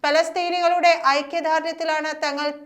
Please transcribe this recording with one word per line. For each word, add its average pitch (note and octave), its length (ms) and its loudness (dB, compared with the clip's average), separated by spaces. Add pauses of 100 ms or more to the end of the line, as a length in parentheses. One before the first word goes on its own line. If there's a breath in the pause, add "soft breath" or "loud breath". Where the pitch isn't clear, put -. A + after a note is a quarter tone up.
പലസ്തീനികളുടെ F4 840 2 (280)
ഐക്യദാർഢ്യത്തിലാണ് D#4+ 920 -2 (140)
തങ്ങൾ D4 240 -2 (180)